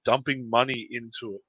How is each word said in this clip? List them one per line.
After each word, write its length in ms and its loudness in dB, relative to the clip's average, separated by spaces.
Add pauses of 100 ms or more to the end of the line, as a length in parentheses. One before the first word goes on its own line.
dumping 420 2
money 420 2
into 440 -10
it. 140 -14